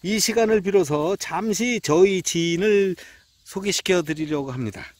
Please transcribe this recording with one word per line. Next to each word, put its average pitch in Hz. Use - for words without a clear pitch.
이 208
시간을 220
빌어서 175
잠시 214
저희 185
지인을 180
소개시켜 190
드리려고 151
합니다. 110